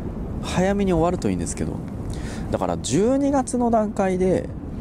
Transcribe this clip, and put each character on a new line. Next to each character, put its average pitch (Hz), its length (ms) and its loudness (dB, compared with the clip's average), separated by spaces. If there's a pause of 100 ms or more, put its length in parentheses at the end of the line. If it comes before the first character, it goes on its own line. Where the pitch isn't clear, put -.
(420)
早 185 320 2
め 202 120 2
に 190 80 4
終 160 100 4
わ 175 80 4
る 180 60 0
と 113 120 0
い 92 40 2
い - 20 0
ん 87 40 -2
で 85 60 -2
す - 100 -6
け 80 100 -2
ど、 - 80 -2 (760)
だ - 80 0
か 95 100 0
ら 85 100 0
十 156 400 2
二 277 140 2
月 254 260 0
の 240 120 2
段 214 220 2
階 190 260 0
で、 180 320 2 (320)